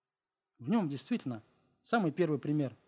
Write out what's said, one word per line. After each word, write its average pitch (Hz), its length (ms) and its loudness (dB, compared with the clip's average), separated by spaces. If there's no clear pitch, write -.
В 123 120 -8
Нем 202 180 2
действительно 135 540 -4
самый 190 300 2
первый 156 260 2
пример 147 360 0